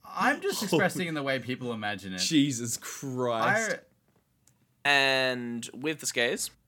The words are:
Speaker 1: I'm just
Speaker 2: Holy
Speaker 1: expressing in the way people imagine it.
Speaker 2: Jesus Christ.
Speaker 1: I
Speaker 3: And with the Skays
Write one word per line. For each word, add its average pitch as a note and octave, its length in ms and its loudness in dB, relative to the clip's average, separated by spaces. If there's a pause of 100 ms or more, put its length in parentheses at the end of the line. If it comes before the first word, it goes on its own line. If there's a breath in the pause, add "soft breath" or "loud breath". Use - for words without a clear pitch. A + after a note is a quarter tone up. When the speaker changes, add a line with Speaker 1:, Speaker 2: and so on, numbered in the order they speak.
(120)
Speaker 1:
I'm A#3 280 0
just G4 180 -2
Speaker 2:
Holy G#3+ 80 -4
Speaker 1:
expressing F3+ 400 2
in E3 80 -4
the D3 80 -2
way C3+ 160 0
people B2 340 -6
imagine G#2 420 -6
it. F#2 40 -4
Speaker 2:
Jesus B2+ 580 2
Christ. B2+ 1000 -2
Speaker 1:
I - 20 -12 (1040)
Speaker 3:
And B2+ 880 2
with D3 280 -4
the C3 60 -6
Skays B2+ 440 0 (180)